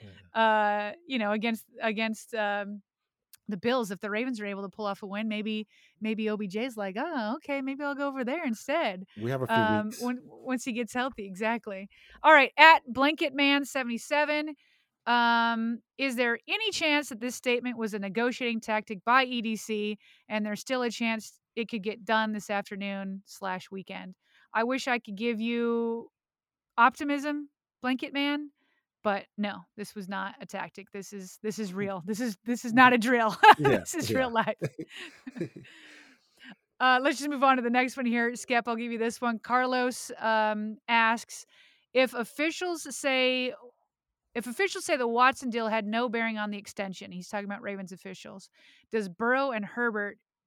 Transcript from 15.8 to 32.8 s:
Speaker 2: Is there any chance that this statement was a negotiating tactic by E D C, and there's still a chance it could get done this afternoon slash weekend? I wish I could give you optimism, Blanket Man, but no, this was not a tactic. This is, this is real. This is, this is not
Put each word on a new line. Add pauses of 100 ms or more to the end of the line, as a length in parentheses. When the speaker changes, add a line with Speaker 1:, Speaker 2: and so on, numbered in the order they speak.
Speaker 2:
Is
there (100)
any
chance
that
this
statement
was
a
negotiating
tactic
by
E
D
C, (300)
and
there's
still
a
chance (160)
it
could
get
done
this
afternoon
slash
weekend? (400)
I
wish
I
could
give
you (640)
optimism, (320)
Blanket
Man, (520)
but (120)
no, (160)
this
was
not
a
tactic.
This
is,
this
is
real.
This
is,
this
is
not